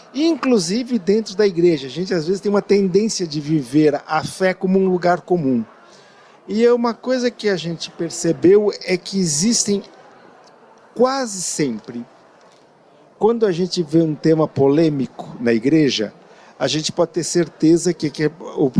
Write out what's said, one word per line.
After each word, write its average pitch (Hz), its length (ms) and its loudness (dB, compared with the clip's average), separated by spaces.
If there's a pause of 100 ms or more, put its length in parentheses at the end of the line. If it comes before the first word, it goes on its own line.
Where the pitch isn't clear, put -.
(120)
inclusive 247 840 0
dentro 202 380 -2
da 208 100 4
igreja. 165 400 2
A 127 40 -10
gente, 180 220 -6
às 160 140 -2
vezes, 190 140 -2
tem 208 100 -2
uma 202 100 2
tendência 196 680 0
de 151 140 -6
viver 143 640 2
a 156 180 -2
fé 185 280 -2
como 190 260 0
um 190 100 2
lugar 175 320 0
comum. 131 440 0 (840)
E 214 160 0
é 240 80 6
uma 240 200 0
coisa 247 380 -2
que 214 180 -6
a 190 80 0
gente 165 360 -8
percebeu 170 800 2 (120)
é 185 120 -2
que 196 220 -6
existem 190 640 0 (1120)
quase 247 480 -2
sempre, 120 640 -6 (1120)
quando 226 280 2
a 185 60 2
gente 175 300 -2
vê 160 200 2
um 156 120 0
tema 160 320 2
polêmico 139 960 0
na 120 120 0
igreja, 120 600 2 (460)
a 143 80 -2
gente 139 260 -4
pode 165 200 -2
ter 165 120 -4
certeza 165 720 0
que, 151 160 -6
que 156 140 -6
é, 151 60 0 (260)
o, 139 240 0